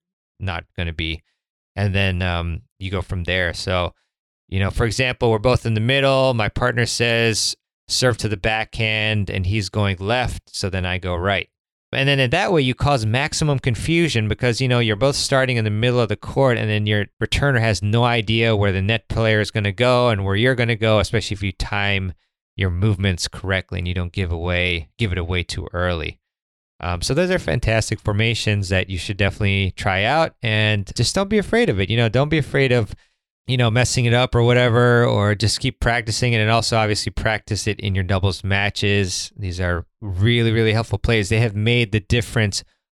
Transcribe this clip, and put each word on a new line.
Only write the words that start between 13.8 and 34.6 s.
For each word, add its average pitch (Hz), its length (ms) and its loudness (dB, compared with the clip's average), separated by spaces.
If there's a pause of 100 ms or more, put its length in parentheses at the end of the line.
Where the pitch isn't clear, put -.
because, 117 360 -2
you 131 60 0
know, 123 100 2
you're 110 180 2
both 135 180 2
starting 131 440 0
in 110 60 0
the 107 60 0
middle 120 300 0
of 110 80 0
the 104 80 -2
court, 131 400 0
and 107 140 -2
then 107 160 0
your 104 200 0 (160)
returner 131 380 0
has 110 220 0
no 117 220 2
idea 113 520 2
where 101 160 2
the 95 80 0
net 107 280 -2
player 110 320 2
is 101 100 -2
gonna 104 220 -2
go 123 360 2
and 98 160 0
where 98 120 0
you're 127 180 4
gonna 117 220 0
go, 107 240 4
especially 104 340 -2
if 98 80 -8
you 98 100 -2
time 98 600 -2 (420)
your 95 140 0
movements 95 580 0
correctly 92 500 -4
and 90 100 -4
you 87 60 -4
don't 90 180 -4
give 90 200 -4
away, 87 560 -2 (100)
give 104 140 -2
it 87 60 -2
away 87 240 -2
too - 300 -10
early. 85 460 -4 (600)
Um, 87 200 -4
so 135 140 -2
those 180 160 0
are 180 80 0
fantastic 113 640 -2
formations 104 680 -2
that 92 220 -2
you 92 80 -6
should 98 180 -8
definitely 98 600 0
try 98 280 0
out, 160 380 0
and 107 520 0
just - 200 0
don't 196 160 0
be 214 80 2
afraid 220 300 2
of 101 100 0
it. 98 120 0
You 113 80 2
know, 117 100 4
don't 135 200 2
be 156 100 2
afraid 135 340 2
of, 117 220 0 (540)
you 127 80 0
know, 120 140 4
messing 120 340 2
it 120 100 4
up 123 200 2
or 120 100 4
whatever, 120 600 4